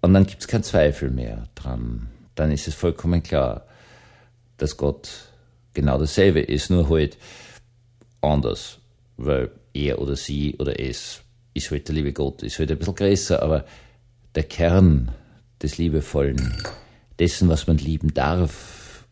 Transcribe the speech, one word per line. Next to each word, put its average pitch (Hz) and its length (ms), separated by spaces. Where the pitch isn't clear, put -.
Und 90 100
dann 95 140
gibt's - 220
keinen 110 140
Zweifel 73 480
mehr 55 440
dran. 58 540
Dann 78 160
ist 71 180
es 80 60
vollkommen 87 480
klar, 65 440
dass 69 180
Gott - 540
genau 69 260
dasselbe 80 420
ist, - 300
nur 87 180
halt 78 280
anders, 71 580
weil 65 340
er 71 280
oder 69 160
sie 71 420
oder 67 220
es - 420
ist - 160
halt 73 180
der 76 60
liebe 71 180
Gott, 69 300
ist - 160
halt 78 120
ein 76 80
bisschen 85 160
größer, 98 480
aber 78 220
der 80 100
Kern 85 680
des - 160
Liebevollen, 71 840
dessen, 87 300
was 80 180
man 76 120
lieben 76 360
darf - 960